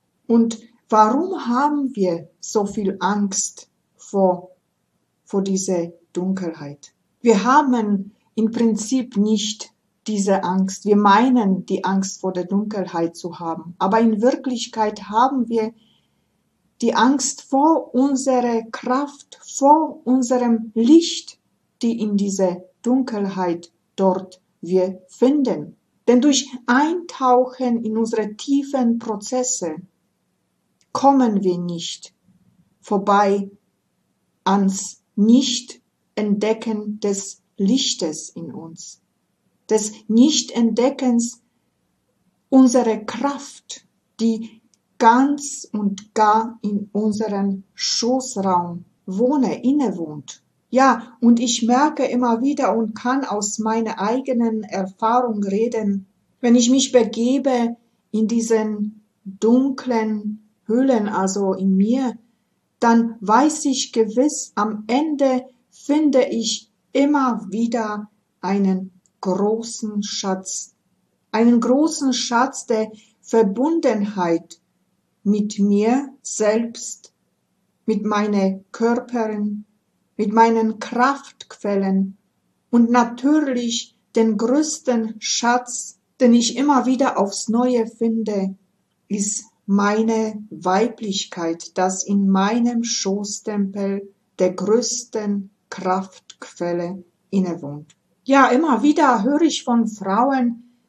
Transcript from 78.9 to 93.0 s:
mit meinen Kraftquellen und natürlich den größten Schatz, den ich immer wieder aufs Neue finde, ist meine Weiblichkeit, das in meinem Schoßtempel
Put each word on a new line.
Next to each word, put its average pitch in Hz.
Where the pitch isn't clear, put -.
mit 202
meinen 226
Kraftquellen 196
und 240
natürlich 247
den 220
größten 240
Schatz, -
den 233
ich 240
immer 269
wieder 254
aufs 196
Neue 233
finde, 214
ist -
meine 214
Weiblichkeit, 185
das 185
in 202
meinem 226
Schoßtempel 202